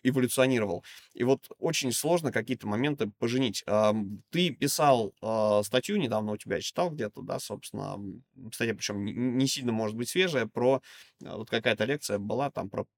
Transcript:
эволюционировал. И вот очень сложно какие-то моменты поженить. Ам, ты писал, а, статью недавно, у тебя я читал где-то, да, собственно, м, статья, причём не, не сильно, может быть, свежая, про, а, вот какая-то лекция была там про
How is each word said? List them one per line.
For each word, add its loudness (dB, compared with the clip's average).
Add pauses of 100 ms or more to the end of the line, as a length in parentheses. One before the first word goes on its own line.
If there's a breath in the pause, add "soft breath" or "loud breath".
эволюционировал. 2 (300 loud breath)
И -2
вот 2 (120)
очень 0
сложно 2
какие-то -4
моменты 0
поженить. 0
Ам, 2
ты 2
писал, 4 (100)
а, 2
статью 0
недавно, 0
у -4
тебя -4
я -2
читал -2
где-то, -8
да, -6
собственно, -8
м, -12 (300)
статья, -2
причём -6
не, -4
не 0
сильно, -2
может -2
быть, -6
свежая, 0
про, 2 (440 loud breath)
а, -12
вот -10
какая-то 2
лекция -2
была -2
там -6
про -6 (120)